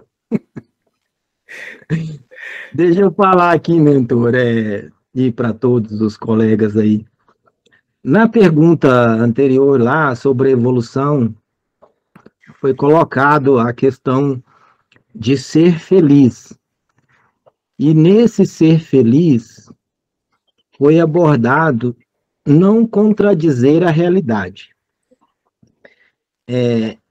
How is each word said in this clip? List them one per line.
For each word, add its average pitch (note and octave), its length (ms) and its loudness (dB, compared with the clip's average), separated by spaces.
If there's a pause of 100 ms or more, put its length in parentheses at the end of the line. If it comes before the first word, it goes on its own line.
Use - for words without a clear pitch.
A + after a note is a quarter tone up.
(300)
<laughs> - 2500 -14
Deixa F3 300 0
eu G3 100 2
falar F3+ 420 2
aqui, E3+ 260 0
mentor, B2+ 560 0
é... A2+ 520 -4 (280)
e B2+ 160 -2
pra A#2 200 -6
todos A2 480 -4
os A2 160 -4
colegas A2 640 -2
aí. G#2+ 260 0 (1000)
Na G#3 260 0
pergunta E3 580 2
anterior B2+ 960 2
lá C3 320 -2
sobre C3 360 -2
a - 20 2
evolução, B2+ 840 -2 (1300)
foi C3+ 160 -2
colocado C#3+ 840 0
a A#2 160 -2
questão C3+ 680 -4 (720)
de B2+ 240 -4
ser D#3+ 420 0
feliz. C#3+ 720 2 (1200)
E D3+ 160 0
nesse G3 520 2
ser D#3+ 340 0
feliz, C3+ 880 -2 (1080)
foi D3+ 220 2
abordado D3 960 0 (500)
não G3 420 2
contradizer E3+ 960 0
a F3 80 0
realidade. D#3 840 -4 (1700)
É, A#2+ 500 -2 (140)